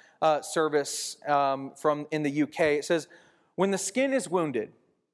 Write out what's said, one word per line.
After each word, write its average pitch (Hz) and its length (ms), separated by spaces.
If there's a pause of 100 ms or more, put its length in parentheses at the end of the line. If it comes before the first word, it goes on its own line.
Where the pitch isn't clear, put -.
(240)
uh, 156 180
Service, - 760 (100)
um, 135 480
from 147 340
in 156 140
the 143 80
U 147 160
K. 151 300
It 139 80
says, 165 220 (520)
When 196 120
the 190 60
skin 262 360
is 254 160
wounded, 151 420 (420)